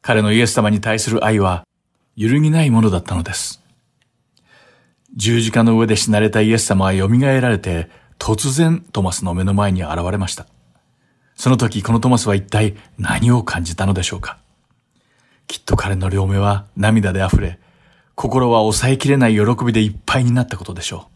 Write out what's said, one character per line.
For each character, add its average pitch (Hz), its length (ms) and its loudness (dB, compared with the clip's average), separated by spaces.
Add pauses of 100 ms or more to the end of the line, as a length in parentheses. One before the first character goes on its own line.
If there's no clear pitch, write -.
彼 110 200 2
の 107 120 2
イ 113 60 4
エ 120 80 4
ス 110 60 -4
様 107 160 2
に 104 120 0
対 110 180 -2
す 110 100 -4
る 113 160 0
愛 110 140 2
は 92 260 0 (500)
揺 107 140 -2
る 139 120 2
ぎ 151 100 2
な 160 120 2
い 147 60 2
も 113 120 4
の 110 80 4
だ 92 80 0
っ 85 60 -4
た - 120 -8
の 85 80 -4
で 90 100 -8
す。 - 280 -10 (1500)
十 117 240 0
字 113 120 -2
架 117 120 2
の 113 140 4
上 113 100 2
で 107 80 2
死 107 160 -2
な 104 80 2
れ 107 100 2
た 107 120 0
イ 107 100 2
エ 113 60 2
ス 107 80 -2
様 95 200 0
は 95 80 0
よ 98 140 0
み 120 120 4
が 139 120 2
え 135 80 2
ら 123 100 0
れ 104 100 0
て、 85 300 -6 (300)
突 110 320 -2
然 160 300 2 (100)
ト 104 100 -4
マ 92 120 -2
ス - 100 -8
の 87 100 -4
目 92 120 -2
の 98 80 0
前 101 180 0
に 92 120 -2
現 78 140 -6 (140)
れ 101 60 -4
ま 95 100 -4
し - 80 -8
た。 - 120 -16 (880)
そ - 140 -2
の 127 80 4
時 107 260 -2
こ 110 100 0
の 117 60 2
ト 127 100 0
マ 123 80 4
ス - 100 -2
は 101 80 0
一 98 120 -4
体 107 280 -2 (220)
何 110 340 0
を 120 120 2
感 87 200 -4
じ 82 120 -8
た 101 100 -4
の 98 80 0
で 92 100 -2
し - 100 -6
ょ 90 40 -10
う 101 40 -12
か。 - 160 -12 (1120)
き - 120 -12
っ - 40 -20
と - 120 -2
彼 98 200 -2
の 92 140 -2
両 95 180 0
目 98 100 0
は 101 280 0 (120)
涙 104 340 2
で 95 120 -2
あ 92 60 -2
ふ - 120 4
れ、 87 180 -6 (560)
心 123 360 0
は 113 80 6
抑 110 340 2
え 131 40 0
き 135 120 -2
れ 139 80 4
な 127 120 4
い 110 40 4
喜 107 320 2
び 117 80 0
で 110 80 2
い 107 80 2
っ 101 60 -8 (100)
ぱ - 140 0
い 127 40 2
に 120 80 2
な 123 120 2
っ - 40 -4
た - 80 -10
こ - 80 -14
と - 100 -12
で 90 80 -12
し - 120 -8
ょ - 160 -16
う。 - 60 -20